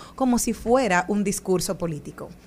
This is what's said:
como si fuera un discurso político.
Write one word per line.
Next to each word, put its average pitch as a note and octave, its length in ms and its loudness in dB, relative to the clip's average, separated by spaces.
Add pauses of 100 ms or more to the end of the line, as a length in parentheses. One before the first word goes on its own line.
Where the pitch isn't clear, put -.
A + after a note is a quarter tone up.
(160)
como B3 220 2
si A3+ 140 0
fuera G#3 560 2
un G#3 160 0
discurso F#3 540 -2
político. D3+ 520 -8 (180)